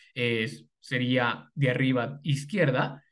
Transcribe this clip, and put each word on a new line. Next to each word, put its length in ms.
eh, 340
sería 760
de 160
arriba 520
izquierda, 880